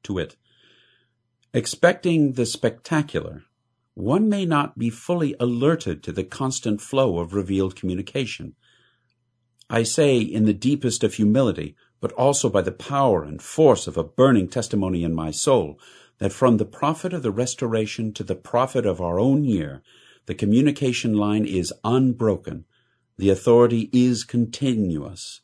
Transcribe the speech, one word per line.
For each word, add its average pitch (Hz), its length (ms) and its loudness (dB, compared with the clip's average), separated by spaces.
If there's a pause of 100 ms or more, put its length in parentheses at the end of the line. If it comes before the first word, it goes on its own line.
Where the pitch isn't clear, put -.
To 101 100 -8
wit, 87 220 -6 (1160)
expecting 156 800 2
the 123 120 0
spectacular, 85 1000 -4 (480)
one 156 340 0
may 202 180 0
not 151 320 0
be 117 120 -2
fully 160 500 -2
alerted 123 640 0
to - 80 -10
the 92 140 -4
constant 117 560 -4
flow 127 380 0
of 85 140 -6
revealed 95 440 -2
communication. 95 800 -6 (1120)
I 113 140 0
say 135 360 2
in 110 240 0
the 107 100 4
deepest 127 520 0
of 98 80 0
humility, 104 640 0 (240)
but - 120 -4
also 139 360 2
by 98 120 2
the 90 120 -2
power 131 500 0
and 73 180 -12
force - 460 4
of 76 80 -10
a 82 80 0
burning 120 460 4
testimony 95 560 -2
in 82 80 0
my 80 180 -4
soul, 90 480 0 (380)
that 101 160 -4
from 120 240 4
the 107 80 0
prophet 160 480 -4
of 160 100 -6
the 113 80 -2
restoration 113 840 -4
to - 120 -10
the 95 100 -6
prophet 123 500 -2
of 92 140 -2
our 87 220 -2
own 139 240 2
year, 78 360 -2 (440)
the - 100 -8
communication 123 760 0
line 104 320 0
is 90 280 -4 (120)
unbroken. 113 800 0 (520)
The 98 120 2
authority 117 640 4
is 123 320 2
continuous. 107 1200 -4